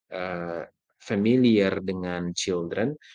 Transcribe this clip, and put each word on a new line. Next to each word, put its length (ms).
eh, 560
familiar 880
dengan 480
children 640